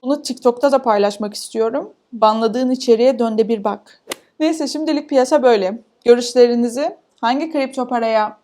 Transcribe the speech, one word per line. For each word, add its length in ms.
Bunu 180
TikTok'ta 500
da 100
paylaşmak 520
istiyorum. 600
Banladığın 560
içeriğe 500
dön 180
de 100
bir 160
bak. 400
Neyse, 280
şimdilik 420
piyasa 340
böyle. 380
Görüşlerinizi 920
hangi 300
kripto 360
paraya 560